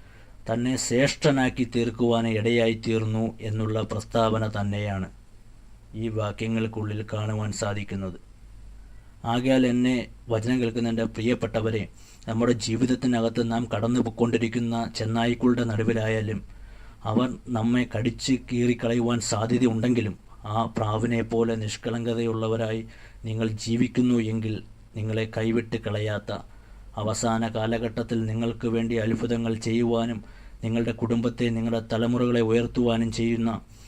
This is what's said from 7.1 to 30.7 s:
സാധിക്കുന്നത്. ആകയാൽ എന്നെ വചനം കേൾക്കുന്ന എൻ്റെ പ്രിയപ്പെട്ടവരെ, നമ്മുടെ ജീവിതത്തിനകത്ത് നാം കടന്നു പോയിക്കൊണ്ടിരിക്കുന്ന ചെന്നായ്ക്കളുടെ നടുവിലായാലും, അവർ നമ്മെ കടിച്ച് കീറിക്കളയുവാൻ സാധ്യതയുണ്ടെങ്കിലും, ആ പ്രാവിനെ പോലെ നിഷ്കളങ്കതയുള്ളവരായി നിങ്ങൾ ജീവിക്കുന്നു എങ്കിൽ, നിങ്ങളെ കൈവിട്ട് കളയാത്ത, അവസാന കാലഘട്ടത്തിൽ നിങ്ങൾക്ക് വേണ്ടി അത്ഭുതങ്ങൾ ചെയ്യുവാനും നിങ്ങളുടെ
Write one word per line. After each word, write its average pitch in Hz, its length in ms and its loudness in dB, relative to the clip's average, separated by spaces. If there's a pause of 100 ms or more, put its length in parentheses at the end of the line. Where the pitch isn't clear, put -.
സാധിക്കുന്നത്. 101 680 -4 (1040)
ആകയാൽ 127 420 4
എന്നെ 123 420 2 (200)
വചനം 117 300 0
കേൾക്കുന്ന 117 340 0
എൻ്റെ 113 120 0
പ്രിയപ്പെട്ടവരെ, 113 840 -2 (380)
നമ്മുടെ 117 260 2
ജീവിതത്തിനകത്ത് 117 960 2
നാം 117 160 0
കടന്നു 117 340 2
പോയിക്കൊണ്ടിരിക്കുന്ന 117 920 0
ചെന്നായ്ക്കളുടെ 120 720 2
നടുവിലായാലും, 110 800 0 (600)
അവർ 117 340 0 (100)
നമ്മെ 120 380 2
കടിച്ച് 120 580 0
കീറിക്കളയുവാൻ 120 760 2
സാധ്യതയുണ്ടെങ്കിലും, 113 960 2 (260)
ആ 110 220 0
പ്രാവിനെ 113 560 0
പോലെ 113 340 2
നിഷ്കളങ്കതയുള്ളവരായി 113 1300 -2 (380)
നിങ്ങൾ 110 240 -2 (140)
ജീവിക്കുന്നു 120 680 2
എങ്കിൽ, 110 340 -2 (300)
നിങ്ങളെ 110 360 -2
കൈവിട്ട് 113 460 0
കളയാത്ത, 104 560 -4 (640)
അവസാന 113 520 0
കാലഘട്ടത്തിൽ 113 800 -2
നിങ്ങൾക്ക് 117 420 -2
വേണ്ടി 117 280 0
അത്ഭുതങ്ങൾ 113 580 0
ചെയ്യുവാനും 117 720 0 (360)
നിങ്ങളുടെ 113 320 0